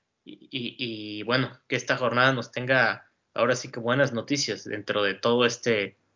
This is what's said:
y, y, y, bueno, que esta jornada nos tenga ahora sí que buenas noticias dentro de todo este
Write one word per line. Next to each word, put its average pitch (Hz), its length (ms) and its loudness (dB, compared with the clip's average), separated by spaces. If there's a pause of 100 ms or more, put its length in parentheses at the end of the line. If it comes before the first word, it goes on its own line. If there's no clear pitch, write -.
(240)
y, - 260 -20
y, 123 280 -8
y, 107 440 -8
bueno, 120 280 0 (180)
que 135 80 -2
esta 127 200 -2
jornada 123 360 2
nos 139 200 -4
tenga 123 540 0 (280)
ahora 120 220 2
sí 135 160 -10
que 123 80 -6
buenas 123 320 2
noticias 117 520 -2
dentro 104 380 -2
de 98 120 2
todo 120 320 2
este 113 500 0 (200)